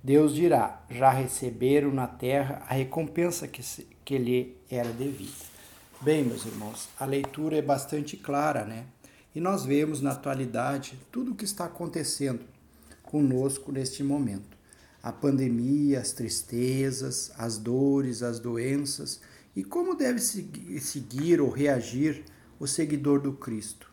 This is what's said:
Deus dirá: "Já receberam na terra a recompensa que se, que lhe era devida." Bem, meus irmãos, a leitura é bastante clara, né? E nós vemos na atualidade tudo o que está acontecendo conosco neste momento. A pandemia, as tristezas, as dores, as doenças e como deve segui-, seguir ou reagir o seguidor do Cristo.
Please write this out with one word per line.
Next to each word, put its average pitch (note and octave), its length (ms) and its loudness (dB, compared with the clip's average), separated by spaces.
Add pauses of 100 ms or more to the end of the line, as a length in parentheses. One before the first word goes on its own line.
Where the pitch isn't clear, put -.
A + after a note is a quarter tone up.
Deus D3 320 6
dirá: D3+ 520 2
"Já C3 220 6
receberam C3 800 2
na C3 160 0
terra C3+ 640 -2
a C3 60 0
recompensa D#3 720 -2
que C3 160 -14
se, - 240 -12 (180)
que C#3 120 0
lhe B2 400 0 (120)
era A#2+ 240 -2
devida." A#2+ 560 -8 (500)
Bem, D3+ 240 4
meus A#2 220 0
irmãos, G#2+ 420 -10 (120)
a C3+ 60 -4
leitura C#3 520 -2
é D3 60 2
bastante C#3+ 520 0
clara, C#3+ 480 0
né? A2+ 220 -10 (480)
E D#3 80 -4
nós F#3 240 0
vemos C#3+ 360 2
na C#3 100 0
atualidade C3+ 880 -2 (120)
tudo B3 200 -4
o G3+ 40 -4
que G#3+ 100 -8
está F3+ 200 -4
acontecendo C#3+ 760 -4 (600)
conosco C3+ 720 2
neste C3 300 -4
momento. C3+ 540 -2 (460)
A A#2 80 -6
pandemia, C3+ 880 2
as - 140 -4
tristezas, B2+ 1200 -2
as A2+ 200 -4
dores, B2+ 680 2
as A#2 160 -2
doenças B2+ 800 -4 (340)
e G3 120 -4
como F4 300 -2
deve B3 240 0
segui-, F3 600 -6
seguir C#3 640 2
ou C#3 80 4
reagir C3+ 760 0 (340)
o - 100 -8
seguidor C#3+ 520 2
do C#3 140 -2
Cristo. - 600 -10